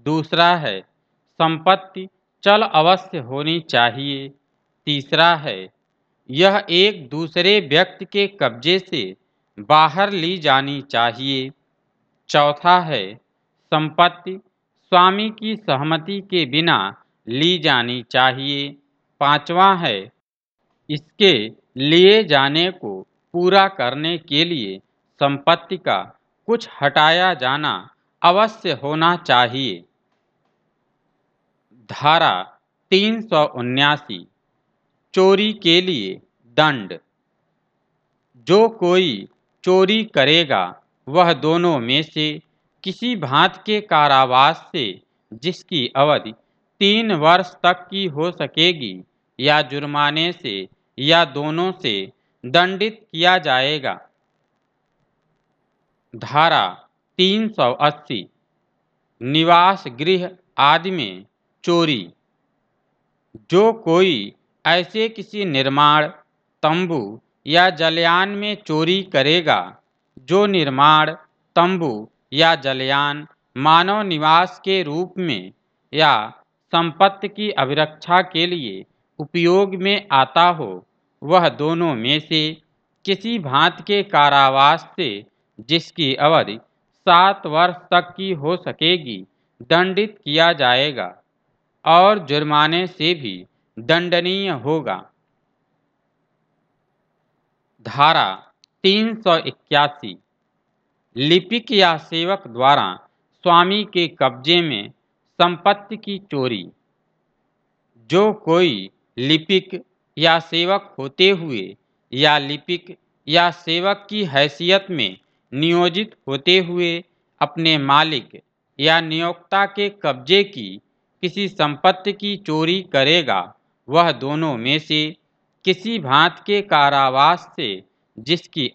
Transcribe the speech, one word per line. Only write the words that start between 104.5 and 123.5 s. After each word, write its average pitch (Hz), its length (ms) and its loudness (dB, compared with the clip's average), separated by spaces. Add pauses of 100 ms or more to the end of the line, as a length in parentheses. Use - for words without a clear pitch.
में 120 280 -6 (500)
संपत्ति 202 580 0
की 202 200 -10 (140)
चोरी। 123 340 -4 (1400)
जो 202 260 2
कोई 160 540 0 (280)
लिपिक 160 640 -2 (360)
या 160 240 2
सेवक 180 580 -4
होते 139 320 0
हुए 123 440 -6 (380)
या 147 260 4
लिपिक 147 560 -8 (320)
या 175 260 2
सेवक 185 560 -4
की 214 160 -4
हैसियत 170 640 0
में 104 260 -4 (340)
नियोजित 175 640 -2 (120)
होते 139 320 0
हुए 175 320 -2 (500)
अपने 160 380 0
मालिक 139 640 0 (380)
या 156 220 2
नियोक्ता 170 640 -4
के 202 220 -6 (140)
कब्जे 147 420 0
की 123 240 -14 (540)
किसी 185 240 -6
संपत्ति 180 640 -2
की 202 240 -8
चोरी 160 440 -4 (120)
करेगा, 135 600 0 (340)